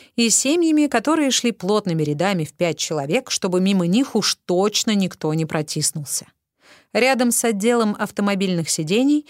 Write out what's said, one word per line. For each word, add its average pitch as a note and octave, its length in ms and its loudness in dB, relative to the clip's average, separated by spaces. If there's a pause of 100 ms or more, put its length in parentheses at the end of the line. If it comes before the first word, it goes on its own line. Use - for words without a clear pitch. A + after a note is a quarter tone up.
(160)
и A#3 140 2
семьями, D4+ 580 2
которые C#4+ 440 2
шли A#3+ 200 0
плотными F#3 520 -2
рядами D#3+ 420 0
в - 80 -16
пять E3+ 240 -2
человек, D#3+ 520 -4
чтобы F3+ 300 -2
мимо F#3+ 280 2
них A3 280 0
уж - 200 0 (100)
точно G3+ 500 0
никто F3 380 -2
не D#3+ 120 0
протиснулся. D#3 840 -6 (680)
Рядом B3 380 2
с - 120 -2
отделом A3+ 560 2
автомобильных G3 680 -2
сидений B3+ 600 0